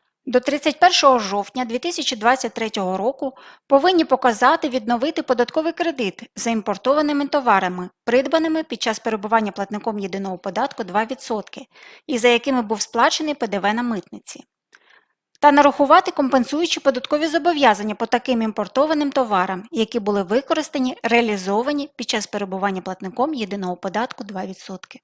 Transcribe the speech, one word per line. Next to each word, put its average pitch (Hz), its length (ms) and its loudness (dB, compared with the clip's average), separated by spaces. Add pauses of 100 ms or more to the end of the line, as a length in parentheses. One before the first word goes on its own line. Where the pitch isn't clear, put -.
(260)
до 247 140 2
тридцять 285 400 -2
першого 311 380 6
жовтня 202 460 -4
дві 233 140 -4
тисячі 330 380 -6
двадцять 233 380 0
третього 202 420 -4
року 254 400 -4 (300)
повинні 320 380 4
показати, 262 640 2
відновити 240 540 -2
податковий 285 500 0
кредит 269 640 -4
за - 140 -4
імпортованими 285 760 0
товарами, 190 640 0 (140)
придбаними 320 580 2
під 247 200 -10
час - 160 -2
перебування 214 540 0
платником 208 460 -6
єдиного 190 400 -6
податку 214 460 -6
два 196 200 -2
відсотки, 233 600 -10 (400)
і 254 120 -2
за 240 100 4
якими 240 340 2
був 208 200 -4
сплачений 294 520 0
П 247 120 -6
Д 196 120 -4
В 202 160 0
на 240 80 -2
митниці, - 640 -8 (960)
та 285 120 8
нарахувати 285 580 6
компенсуючі 277 680 0
податкові 285 460 0
зобов'язання 277 680 2
по 226 120 -4
таким 240 360 0
імпортованим 220 680 -2
товарам, 196 580 0
які 226 300 -2
були 202 220 0
використані, 262 800 -2
реалізовані 233 960 0
під - 140 -8
час 214 160 -2
перебування 190 560 -4
платником 196 520 -6
єдиного 196 420 -6
податку 208 480 -6
два 196 220 -10
відсотки. - 580 -16